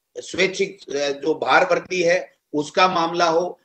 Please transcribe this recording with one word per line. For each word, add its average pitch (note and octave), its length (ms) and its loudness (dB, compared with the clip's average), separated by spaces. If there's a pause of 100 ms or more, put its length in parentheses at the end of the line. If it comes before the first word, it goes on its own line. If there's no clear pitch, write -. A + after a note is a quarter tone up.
(180)
स्वैच्छिक, - 760 -4
अ, C#3+ 140 -2
जो C#3+ 260 -2
भार C#3 300 4
भर्ती F3 360 -2
है F3 320 0 (200)
उसका D3+ 340 2
मामला E3+ 380 0
हो E3+ 400 0